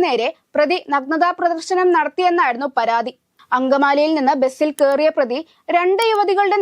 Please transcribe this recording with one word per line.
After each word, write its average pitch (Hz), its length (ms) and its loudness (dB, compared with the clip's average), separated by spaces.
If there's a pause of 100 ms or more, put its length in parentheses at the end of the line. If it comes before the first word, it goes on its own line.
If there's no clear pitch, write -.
നേരെ 247 240 0 (260)
പ്രതി 302 240 0 (140)
നഗ്നതാ 285 460 0
പ്രദർശനം 349 580 0
നടത്തിയെന്നായിരുന്നു 302 800 0
പരാതി. 233 360 -2 (460)
അങ്കമാലിയിൽ 285 600 2
നിന്ന് 277 240 2
ബസ്സിൽ 285 280 0 (100)
കയറിയ 285 360 2
പ്രതി 254 220 -2 (380)
രണ്ട് 370 340 0
യുവതികളുടെ 403 520 0